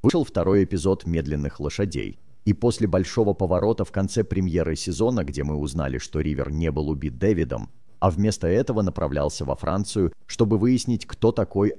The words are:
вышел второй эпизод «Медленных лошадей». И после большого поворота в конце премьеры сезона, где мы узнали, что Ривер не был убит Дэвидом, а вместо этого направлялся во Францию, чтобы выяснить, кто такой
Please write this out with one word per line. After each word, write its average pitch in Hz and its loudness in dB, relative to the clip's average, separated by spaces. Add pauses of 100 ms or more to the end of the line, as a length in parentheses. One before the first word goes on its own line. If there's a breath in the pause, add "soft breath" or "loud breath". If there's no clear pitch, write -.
(120)
вышел 160 2
второй 95 4
эпизод 95 0
«Медленных 73 -2
лошадей». 73 -4 (240)
И 104 2
после 120 2
большого 101 2
поворота 92 2
в - -16
конце 98 0
премьеры 85 0
сезона, 110 0
где 71 -4
мы 73 -2
узнали, 71 -2
что - -4
Ривер 73 -2
не 80 0
был 73 -2
убит 69 -4
Дэвидом, 78 0 (320)
а 95 6
вместо 98 0
этого 107 2
направлялся 76 -2
во 65 -2
Францию, 95 0 (140)
чтобы 107 2
выяснить, 120 2
кто - 2
такой 101 2